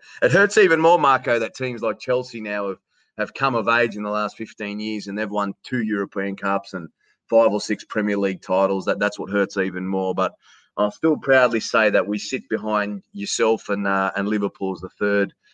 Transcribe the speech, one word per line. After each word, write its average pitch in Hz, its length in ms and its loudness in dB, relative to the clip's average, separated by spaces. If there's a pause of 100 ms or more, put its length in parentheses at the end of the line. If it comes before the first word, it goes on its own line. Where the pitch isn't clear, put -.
(220)
it 120 100 4
hurts 196 280 4
even 170 200 6
more, 165 200 6
Marco, 131 400 2
that 110 160 -4
teams 123 260 -6
like 107 180 -2
Chelsea 127 420 -2
now 104 260 -4
have, 95 100 -6 (400)
have 104 160 -4
come 135 220 -2
of 107 120 0
age 117 280 2
in 104 80 -8
the 104 80 -4
last 104 260 -4
fifteen 104 420 -8
years, 107 280 -6
and 101 100 -6
they've 104 140 -4
won 101 320 -2
two 127 180 -4
European 101 540 -2
Cups 98 400 -4
and 85 140 -10 (380)
five 113 240 6
or 104 80 0
six 101 240 -4
Premier 104 340 -2
League 98 260 -2
titles. 95 420 0
That, 95 140 -2
that's 104 180 -2
what 90 140 -10
hurts 101 260 0
even 92 300 -2
more. 95 260 -2
But 92 200 -2 (440)
I'll 104 140 0
still 156 260 0
proudly 127 420 4
say 110 300 2
that 98 160 2
we 104 140 -4
sit - 300 -8
behind 104 520 -2 (120)
yourself 107 560 0
and, 101 180 -2
uh, 95 280 0
and 98 120 -2
Liverpool 101 460 -2
as 85 80 -10
the 90 80 -10
third 101 440 -2 (200)